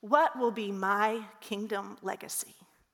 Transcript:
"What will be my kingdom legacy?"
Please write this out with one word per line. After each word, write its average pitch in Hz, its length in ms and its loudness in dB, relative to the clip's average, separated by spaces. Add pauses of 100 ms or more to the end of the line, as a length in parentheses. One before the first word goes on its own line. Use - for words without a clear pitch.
"What 277 380 4
will 233 140 2
be 202 180 -4
my 202 500 2 (200)
kingdom 202 600 -6
legacy?" - 540 -6 (400)